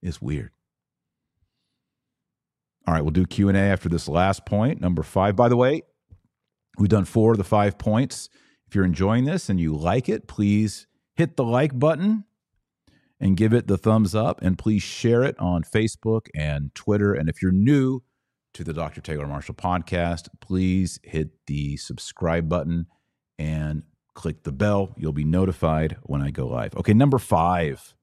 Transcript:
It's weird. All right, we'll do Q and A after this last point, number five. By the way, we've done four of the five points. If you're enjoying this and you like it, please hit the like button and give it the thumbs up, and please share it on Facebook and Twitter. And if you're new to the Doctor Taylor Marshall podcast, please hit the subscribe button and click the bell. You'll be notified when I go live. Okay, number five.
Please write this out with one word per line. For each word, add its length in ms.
It's 220
weird. 300
All 80
right, 80
we'll 80
do 160
Q 220
and 100
A 20
after 280
this 200
last 380
point, 340
number 220
five. 320
By 140
the 80
way, 260
we've 100
done 180
four 260
of 60
the 60
five 320
points. 520
If 60
you're 100
enjoying 400
this 240
and 100
you 160
like 340
it, 200
please 580
hit 220
the 80
like 320
button 480
and 180
give 160
it 140
the 100
thumbs 360
up, 280
and 160
please 240
share 400
it 160
on 240
Facebook 720
and 400
Twitter. 400
And 160
if 100
you're 120
new 500
to 120
the 100
Doctor 260
Taylor 260
Marshall 280
podcast, 760
please 640
hit 260
the 320
subscribe 720
button 360
and 460
click 280
the 100
bell. 460
You'll 140
be 120
notified 800
when 180
I 100
go 180
live. 280
Okay, 160
number 260
five. 840